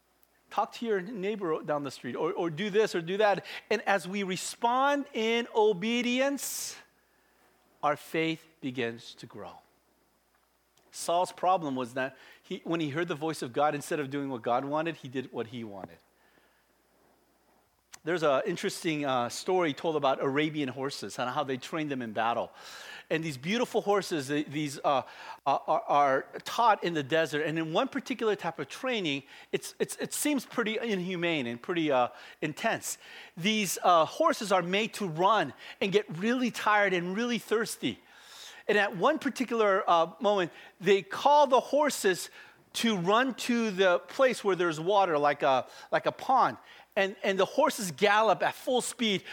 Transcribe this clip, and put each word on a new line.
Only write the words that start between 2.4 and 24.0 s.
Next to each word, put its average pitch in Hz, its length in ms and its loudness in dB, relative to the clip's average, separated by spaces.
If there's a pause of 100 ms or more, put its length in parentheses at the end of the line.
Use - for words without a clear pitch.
do 190 200 -4
this 208 240 2
or 180 60 -2
do 170 160 -4
that. 202 280 2 (260)
And 214 160 0
as 196 200 2
we 202 180 -4
respond 254 880 0
in 226 420 0
obedience, 240 1200 0 (1080)
our 147 140 2
faith 160 500 -4 (140)
begins 120 540 -6
to - 120 -18
grow. 104 260 -16 (1400)
Saul's 175 400 0
problem 170 420 0
was 127 200 -4
that 135 220 -4 (240)
he, 196 220 -12
when 170 160 -2
he 151 120 -2
heard 170 180 -4
the 170 80 -4
voice 156 260 -6
of 127 100 -8
God, 147 220 2
instead 147 240 -4
of 135 120 -4
doing 143 180 -4
what 123 140 -6
God 123 220 0
wanted, 156 300 -4
he 147 140 -16
did 127 240 -6
what 113 160 -6
he 117 160 -10
wanted. 90 340 -14 (2000)
There's 165 180 0
an 139 240 4
interesting, 170 580 -2
uh, 123 240 0
story 180 440 0
told 160 240 -2
about 135 260 2
Arabian 147 460 0
horses 123 500 -8
and 123 120 -2
how 147 120 -2
they 135 140 -4
train 156 320 -6
them 131 120 -4
in 113 120 -8
battle. 113 400 0 (580)
And 160 140 0
these 151 120 -4
beautiful 208 440 -2
horses, 180 480 0